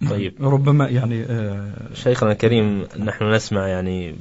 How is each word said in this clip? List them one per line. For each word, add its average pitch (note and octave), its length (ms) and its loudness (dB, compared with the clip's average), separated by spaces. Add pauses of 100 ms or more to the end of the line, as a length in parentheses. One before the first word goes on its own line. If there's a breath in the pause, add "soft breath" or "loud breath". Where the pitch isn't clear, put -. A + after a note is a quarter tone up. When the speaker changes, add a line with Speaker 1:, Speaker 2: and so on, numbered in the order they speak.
Speaker 1:
نعم. C#3+ 120 0
Speaker 2:
طيب. F#2+ 280 -4
Speaker 1:
ربما C#3 480 4
يعني، A#2 360 0
آه، G2+ 480 -4 (220)
Speaker 2:
شيخنا B2 380 2
الكريم، G#2+ 540 2 (120)
نحن G#2 260 -2
نسمع G#2+ 420 0
يعني F#2 540 -4